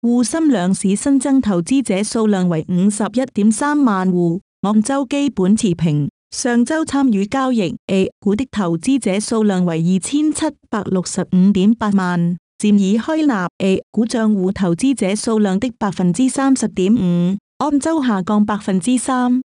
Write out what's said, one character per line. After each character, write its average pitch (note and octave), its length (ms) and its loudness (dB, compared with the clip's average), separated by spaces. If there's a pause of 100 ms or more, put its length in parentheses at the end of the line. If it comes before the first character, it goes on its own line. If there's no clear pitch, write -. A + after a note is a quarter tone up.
滬 A#3+ 200 2
深 D#4+ 260 0
兩 F#3+ 240 2
市 F#3+ 220 0
新 C#4 240 0
增 C4+ 220 2
投 G3 200 0
資 C4 220 0
者 G3 200 -2
數 A3 260 0
量 F#3 200 2
為 D#3+ 200 -2
五 F#3 200 2
十 G#3 160 0
一 A#3 300 -2
點 G#3 160 4
三 C#4+ 340 0
萬 F#3 280 2
戶， F3 280 0 (220)
按 G#3+ 180 2
周 C4+ 280 0
基 C#4+ 220 0
本 F#3+ 260 2
持 F#3 180 0
平。 D3+ 340 0 (220)
上 A#3+ 340 0
周 D#4+ 200 -2
參 C#4 280 0
與 G3+ 140 0
交 C4 260 -2
易 G3+ 220 0 (120)
A F#3+ 220 0 (120)
股 G3+ 160 0
的 C4 160 -4
投 F3 240 -2
資 C4 240 0
者 G3 180 -2
數 A3 240 -2
量 F#3 220 2
為 E3 140 -2
二 F3+ 200 2
千 D4+ 340 0
七 D#4 140 -4 (240)
百 G#3+ 140 -4
六 F#3 200 -2
十 - 180 -4 (100)
五 F#3 200 4
點 G3 220 4
八 G#3+ 160 -2
萬， F3+ 460 0 (220)
佔 G#3+ 200 2
已 G3+ 200 2
開 D#4 180 -2
立 A#3 320 0 (100)
A F#3+ 320 0
股 A3 160 0
賬 A3 260 0
戶 F#3+ 200 0
投 F3+ 220 0
資 C4 200 0
者 G3 220 -2
數 A3+ 220 -2
量 G3 200 2
的 A#3+ 200 -4
百 G#3 120 -2
分 F3+ 220 0
之 C4 160 0
三 C4+ 280 0
十 A3 120 -2
點 F#3+ 260 0
五， F3+ 420 0 (220)
按 C#4+ 200 0
周 D#4+ 240 0
下 G#3+ 200 0
降 G#3+ 220 0
百 G#3 120 -2
分 G3 240 -2
之 B3 180 0
三， B3 420 0 (180)